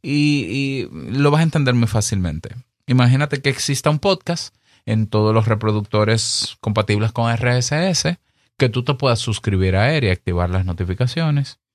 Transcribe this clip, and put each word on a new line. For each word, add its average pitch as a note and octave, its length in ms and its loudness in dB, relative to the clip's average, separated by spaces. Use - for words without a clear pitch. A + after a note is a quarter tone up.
Y, D3 440 0
y C3+ 440 -4
lo C#3+ 200 2
vas D#3 100 4
a - 20 2
entender C#3+ 300 2
muy A#2 140 4
fácilmente. F#2 680 -2
Imagínate C3 560 2
que C#3 80 0
exista - 400 -2
un D3+ 100 0
podcast F3+ 560 -2
en A2 220 0
todos G#2+ 260 2
los A2 160 4
reproductores G#2+ 1120 0
compatibles G#2+ 500 0
con A#2 180 -2
R B2 280 0
S D3+ 320 0
S, F3 300 -2
que B2+ 120 2
tú B2 160 -2
te C#3+ 80 0
puedas B2 260 0
suscribir F#2+ 560 0
a A#2 180 2
él C#3+ 120 0
y G2 40 2
activar F2+ 400 0
las F#2 140 0
notificaciones B2+ 960 -2